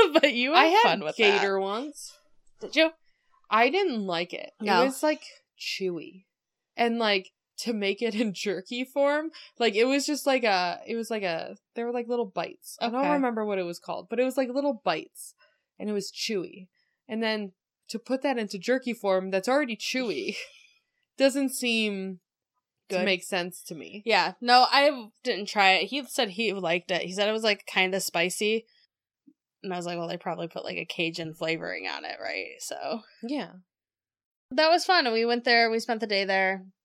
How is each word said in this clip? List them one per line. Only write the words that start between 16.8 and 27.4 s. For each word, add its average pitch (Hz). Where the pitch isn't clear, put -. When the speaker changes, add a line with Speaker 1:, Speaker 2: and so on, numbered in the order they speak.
Speaker 2:
And 220
then 214
to 226
put 262
that 269
into 208
jerky 247
form 190
that's 190
already 254
chewy 214
<laughs> -
doesn't 269
seem 208
to 190
Speaker 1:
Good. 180
Speaker 2:
make 185
sense 180
to 180
me. 139
Speaker 1:
Yeah. 185
No, 247
I 269
didn't 202
try 196
it. 175
He 269
said 226
he 196
liked 180
it. 165
He 170
said 202
it 214
was, 220